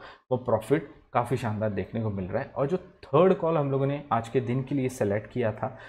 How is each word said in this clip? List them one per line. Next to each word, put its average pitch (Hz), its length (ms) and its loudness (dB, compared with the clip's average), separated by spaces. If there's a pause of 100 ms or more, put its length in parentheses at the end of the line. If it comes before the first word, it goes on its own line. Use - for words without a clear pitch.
(320)
वो 127 60 2
प्रॉफिट 123 520 0 (240)
काफ़ी 123 240 0
शानदार 110 320 -2
देखने 101 320 -4
को 110 80 -2
मिल 95 160 -4
रहा 104 180 -4
है। 139 60 -14
और 139 180 -2
जो 180 100 -2
थर्ड - 560 4
कॉल 165 240 0
हम 139 140 0
लोगों 135 140 2
ने 143 260 -2
आज 117 180 0
के 135 100 2
दिन 123 240 0
के 147 120 -4
लिए 127 140 0
सेलेक्ट 107 420 -2
किया 117 200 0
था, 113 260 -6 (120)